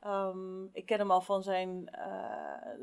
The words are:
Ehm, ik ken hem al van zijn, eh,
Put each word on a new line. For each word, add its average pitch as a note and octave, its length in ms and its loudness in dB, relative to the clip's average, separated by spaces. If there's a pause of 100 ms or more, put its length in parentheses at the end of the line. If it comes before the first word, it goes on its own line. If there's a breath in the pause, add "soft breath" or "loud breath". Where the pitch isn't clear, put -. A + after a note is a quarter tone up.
Ehm, F#3+ 720 -2
ik F#3+ 140 -10
ken G#3+ 120 4
hem G3+ 120 4
al F#3 100 8
van F#3+ 220 2
zijn, F#3 460 0
eh, - 840 -6 (120)